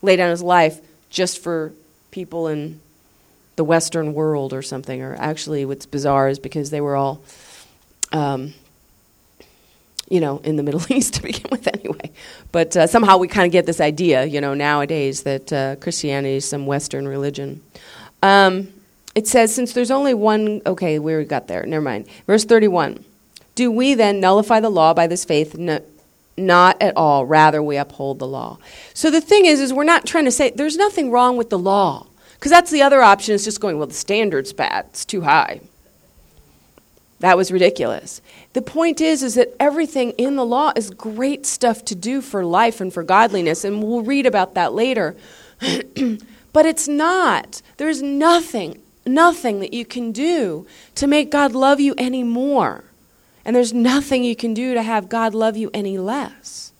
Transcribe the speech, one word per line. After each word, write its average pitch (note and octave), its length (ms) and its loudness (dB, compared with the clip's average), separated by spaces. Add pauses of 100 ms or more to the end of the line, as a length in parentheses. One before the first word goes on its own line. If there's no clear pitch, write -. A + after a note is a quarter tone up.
lay F#3+ 140 6
down F3 160 0
his E3+ 100 -4
life F3 380 2 (300)
just F3+ 300 -4
for D#3+ 320 -6 (380)
people E3 380 -8
in D#3 320 -8 (760)
the E3 80 -2
Western E3 500 -2
world D3 400 -4
or C3+ 80 -8
something, C3+ 400 -10
or C3 140 -12
actually D3+ 500 -6
what's C3+ 200 -10
bizarre C#3 440 0
is C3+ 100 -4
because D3 320 -8
they D3+ 100 -4
were C#3+ 140 -2
all, C#3 260 -4 (920)
um, C#3+ 420 -4 (1600)
you F#3 80 2
know, D3 240 -2
in D#3 140 -4
the C#3+ 60 -2
Middle D3 220 -2
<laughs> - 80 -20
East B3+ 220 -2
to - 80 -8
begin - 260 -10
with - 180 -4
anyway. - 440 -8 (400)
But, E3 240 -2
uh, E3 100 6
somehow G3+ 320 6
we F3+ 100 0
kinda F3+ 220 0
get E3+ 160 2
this E3 140 -4
idea, D3+ 460 2
you C#3+ 160 -4
know, C#3 120 -2
nowadays C#3+ 680 -2
that, C3+ 300 -6
uh, C3+ 240 -4
Christianity C#3 580 -4
is C3+ 120 -6
some C#3 200 -6
Western C#3 400 -4
religion. C#3 540 -8 (600)
Um, G3 460 6 (480)
it A3 120 0
says, A3+ 280 2
"Since B3 180 -4
there's B3 160 -2
only C4+ 240 2
one," G#3+ 520 0
okay, F3 340 -2
we D#3 240 -2
got D3 240 -6
there, F2 180 -8
never D#3 160 -4
mind. A2+ 240 -6 (220)
Verse G#3+ 180 2
thirty-one, G#3+ 580 2 (520)
"Do A#3+ 160 0
we B3+ 240 2
then G3+ 240 2
nullify G#3 400 4
the A3 100 0
law E3 240 4
by E3+ 140 2
this F3 180 -4
faith? D#3 320 0
N-, E3+ 240 -4 (560)
not F3+ 440 6
at G3+ 140 2
all, C#3+ 300 2
rather D#3 380 4
we D3 140 -2
uphold C#3 420 -6
the C3 80 -8
law." A#2+ 320 -12 (340)
So D#4 160 0
the D#4 120 2
thing G4+ 240 6
is, D4+ 140 6
is C4 140 -2
we're C#4+ 120 -2
not E4+ 200 4
trying D#4 200 0
to B3 60 2
say, C4+ 200 0
there's D4+ 260 -4
nothing F#4+ 320 0
wrong B3 260 4
with A#3 140 -4
the G3 80 -2
law. F#3+ 480 0 (340)
'Cause C#4+ 120 0
that's F4 200 6
the D4 100 2
other C#4 200 6
option, G3+ 320 6
is G#3 100 0
just G#3 160 -8
going, F3 180 -4
"Well, D3 100 -4
the D#3 60 -14
standard's F3+ 600 -2
bad, - 360 -4
it's - 160 -12
too F#3+ 160 -6
high." D3 400 2 (1600)
That F3+ 160 4
was F#3 140 0
ridiculous. F3+ 720 0 (320)
The B3+ 100 -4
point D#4+ 360 -2
is, D#4 220 0
is A#3 140 -4
that B3 240 2
everything C#4+ 520 0
in C4+ 240 -2
the B3+ 100 -2
law C4 300 0
is G#3 140 -4
great B3+ 560 -6
stuff A3+ 400 -2
to G3+ 100 -8
do A#3 240 -6
for G3 240 -6
life G#3 380 0
and F#3 100 -6
for E3+ 120 -8
godliness, F#3 600 2
and G#3 200 -4
we'll A#3 180 -4
read C4+ 240 -2
about G3 280 0
that E3 200 -2
later. G#3+ 420 -2 (440)
<clears throat> C4 600 -6 (340)
But D#4 120 6
it's D#4+ 220 -2
not. D4+ 760 -2 (160)
There's D4 240 -4
nothing, C#4+ 800 0 (260)
nothing C4 560 2
that - 120 -8
you A#3 120 -8
can A#3 260 -10
do A3 540 -2 (300)
to C#4 120 -2
make D4 240 2
God C#4+ 220 2
love C4+ 260 4
you C#4 180 2
any B3+ 260 -4
more. A#3+ 600 -2 (600)
And A3+ 100 -2
there's A#3+ 180 2
nothing B3+ 520 0
you A#3 100 -2
can A3+ 180 -6
do B3 200 -4
to A#3 80 0
have A3 260 -4
God A3+ 260 -2
love A3 220 0
you A3 180 -6
any G3 240 -4
less. - 840 -8